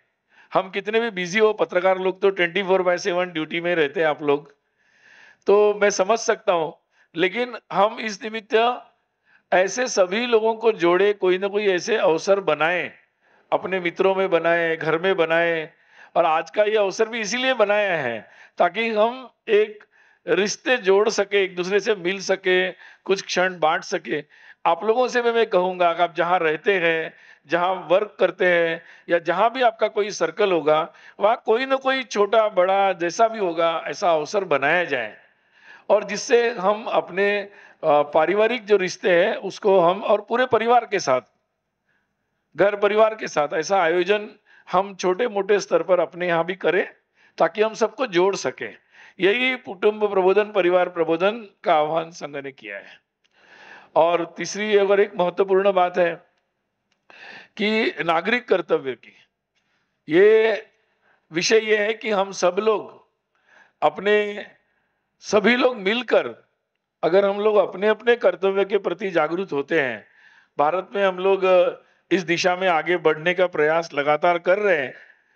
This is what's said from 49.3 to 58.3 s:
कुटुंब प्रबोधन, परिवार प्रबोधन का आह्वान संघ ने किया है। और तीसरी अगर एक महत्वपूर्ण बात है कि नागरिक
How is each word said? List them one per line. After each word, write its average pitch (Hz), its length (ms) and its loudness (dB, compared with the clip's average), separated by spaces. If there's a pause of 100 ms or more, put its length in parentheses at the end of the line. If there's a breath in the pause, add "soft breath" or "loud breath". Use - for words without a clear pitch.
कुटुंब 208 540 -2
प्रबोधन, 196 340 4
परिवार 180 440 2
प्रबोधन 180 600 -2 (160)
का 180 100 2
आह्वान 160 360 0
संघ 151 260 -14
ने 139 160 -12
किया 104 240 -16
है। 95 240 -20 (960 loud breath)
और 170 400 2
तीसरी 202 400 -2
अगर 202 240 4
एक 208 160 0
महत्वपूर्ण 190 560 0
बात 180 260 0
है 170 160 0 (1400 loud breath)
कि 220 380 0 (100)
नागरिक 185 440 0